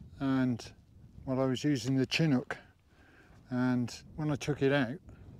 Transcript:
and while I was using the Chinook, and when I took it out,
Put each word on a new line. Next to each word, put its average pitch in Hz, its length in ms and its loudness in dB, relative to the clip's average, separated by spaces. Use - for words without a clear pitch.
and 131 460 0
while 131 160 -2
I 135 40 2
was 127 180 0
using 135 340 0
the 131 80 4
Chinook, 147 520 2
and 123 440 0
when 151 160 -2
I 143 40 0
took - 260 -4
it 135 100 6
out, 139 280 2